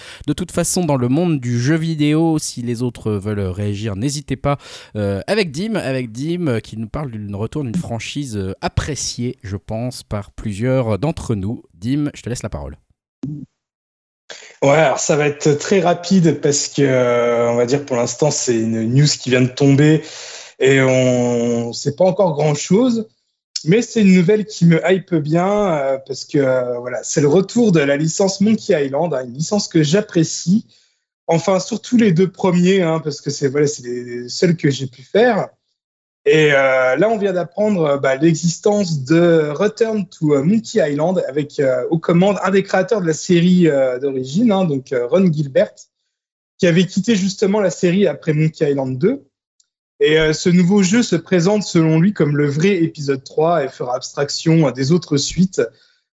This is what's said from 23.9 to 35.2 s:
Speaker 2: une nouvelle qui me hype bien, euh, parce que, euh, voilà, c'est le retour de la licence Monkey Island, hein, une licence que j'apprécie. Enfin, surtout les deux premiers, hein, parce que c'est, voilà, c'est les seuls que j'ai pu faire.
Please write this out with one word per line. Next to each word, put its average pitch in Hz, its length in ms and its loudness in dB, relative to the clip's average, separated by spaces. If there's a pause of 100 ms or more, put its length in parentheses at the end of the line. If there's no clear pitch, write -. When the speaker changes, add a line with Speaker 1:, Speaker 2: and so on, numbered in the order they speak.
Speaker 2:
une 190 120 8
nouvelle 185 300 4
qui 175 220 0
me 165 200 6
hype 185 280 0
bien, 175 580 0
euh, 135 340 0
parce 131 200 -12
que, - 100 -4
euh, 127 420 0
voilà, 123 260 -8
c'est - 180 0
le 143 60 4
retour 196 440 2
de 160 80 6
la 143 160 2
licence 185 460 0
Monkey 202 420 2
Island, 143 300 -2
hein, 127 100 -4
une 120 80 -12
licence 165 340 -4
que 160 160 2
j'apprécie. 175 840 0 (600)
Enfin, 175 320 2
surtout - 380 -4
les 220 160 4
deux 175 180 2
premiers, 180 520 2
hein, 160 200 0
parce 147 200 -8
que 147 80 -8
c'est, 139 180 -4
voilà, 143 180 2
c'est 131 180 -6
les 123 440 -10
seuls 170 280 0
que 160 120 0
j'ai 131 200 -2
pu - 140 -20
faire. 214 460 0 (760)